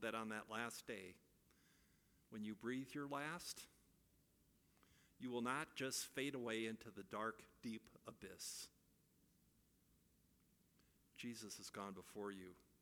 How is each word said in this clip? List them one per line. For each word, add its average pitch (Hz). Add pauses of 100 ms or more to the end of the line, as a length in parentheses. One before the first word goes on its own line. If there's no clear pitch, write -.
that 113
on 113
that 107
last 113
day, 95 (1120)
when 107
you 107
breathe 127
your 143
last, 147 (1600)
you 127
will 120
not 135
just 131
fade 139
away 113
into 110
the 101
dark, 110 (200)
deep 110 (240)
abyss. - (2500)
Jesus 110
has 98
gone 101
before 101
you. 92 (280)